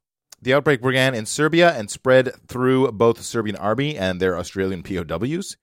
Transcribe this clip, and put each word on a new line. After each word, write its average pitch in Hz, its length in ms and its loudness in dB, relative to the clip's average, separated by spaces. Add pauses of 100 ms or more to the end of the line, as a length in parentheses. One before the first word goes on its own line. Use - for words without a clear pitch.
(420)
The 127 120 0
outbreak 139 280 2
began 131 340 0
in 110 100 -6
Serbia 165 480 2
and 107 160 -8
spread 127 420 4 (160)
through 131 440 0
both 113 260 2
the - 60 -20
Serbian 107 320 -4
army 120 420 -2
and 95 220 -2
their 90 180 0
Australian 95 460 -4
P 92 160 -6
O 87 60 -6
Ws. 117 580 -6